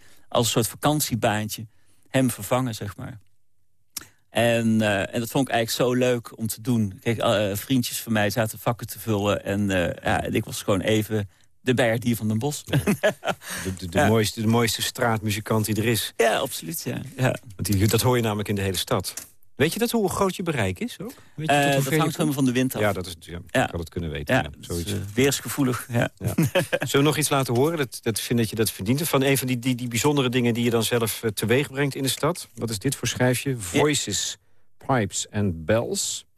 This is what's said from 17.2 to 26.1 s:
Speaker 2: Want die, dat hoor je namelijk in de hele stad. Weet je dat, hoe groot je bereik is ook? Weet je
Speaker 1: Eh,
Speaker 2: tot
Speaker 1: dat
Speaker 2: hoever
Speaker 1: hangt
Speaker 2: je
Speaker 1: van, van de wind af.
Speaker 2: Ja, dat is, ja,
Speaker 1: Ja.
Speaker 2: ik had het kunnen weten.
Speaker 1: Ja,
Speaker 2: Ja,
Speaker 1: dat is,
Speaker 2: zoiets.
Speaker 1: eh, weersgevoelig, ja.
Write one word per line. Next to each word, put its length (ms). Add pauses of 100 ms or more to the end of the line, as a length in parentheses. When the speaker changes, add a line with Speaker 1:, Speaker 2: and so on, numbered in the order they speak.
Speaker 2:
Want 100
die, 220
dat 140
hoor 140
je 60
namelijk 260
in 60
de 80
hele 140
stad. 380 (400)
Weet 180
je 60
dat, 120
hoe 200
groot 260
je 60
bereik 380
is 200
ook? 120 (220)
Weet 140
je 40
Speaker 1:
Eh, 100
Speaker 2:
tot 40
Speaker 1:
dat 80
Speaker 2:
hoever 240
Speaker 1:
hangt 180
Speaker 2:
je 60
Speaker 1:
van, 100
van 120
de 80
wind 220
af. 60
Speaker 2:
Ja, 120
dat 140
is, 140
ja, 260
Speaker 1:
Ja. 180
Speaker 2:
ik 60
had 100
het 80
kunnen 220
weten. 240
Speaker 1:
Ja, 80
Speaker 2:
Ja, 60
Speaker 1:
dat 120
is, 60
Speaker 2:
zoiets. 260
Speaker 1:
eh, 60 (160)
weersgevoelig, 760
ja. 260